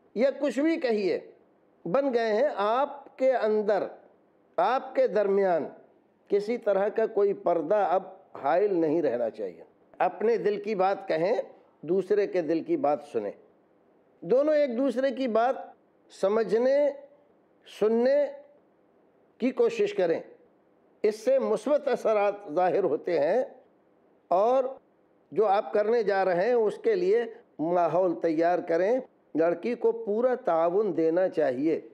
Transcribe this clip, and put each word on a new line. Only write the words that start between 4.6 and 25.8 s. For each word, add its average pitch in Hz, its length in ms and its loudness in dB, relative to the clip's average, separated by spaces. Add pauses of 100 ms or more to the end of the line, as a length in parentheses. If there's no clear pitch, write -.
दरमियान 196 600 0 (600)
किसी 208 300 0
तरह 202 300 0
का 220 180 0
कोई 202 280 2
पर्दा 175 500 0
अब 180 300 -2 (200)
हाइल 175 380 0
नहीं 165 280 0
रहना 120 300 -2
चाहिए। 87 340 -12 (360)
अपने 214 380 0
दिल 202 200 -2
की 214 160 -6
बात 190 340 0
कहें, 170 320 0 (420)
दूसरे 185 440 0
के 180 160 -2
दिल 156 200 -2
की 165 160 -2
बात 143 260 -2
सुने, 104 280 -6 (880)
दोनों 269 320 2
एक 285 220 0
दूसरे 262 340 0
की 262 180 -4
बात 226 460 -2 (380)
समझने, 226 640 2 (920)
सुनने 240 580 2 (1120)
की 262 140 0
कोशिश 208 400 0
करें, 165 300 -2 (800)
इससे 214 360 0
मुस्बत 254 480 0
असरात 208 640 0
ज़ाहिर 180 340 2
होते 160 340 -2
हैं 180 260 2 (880)
और 247 460 2 (540)
जो 185 140 2
आप 202 280 0
करने 214 300 2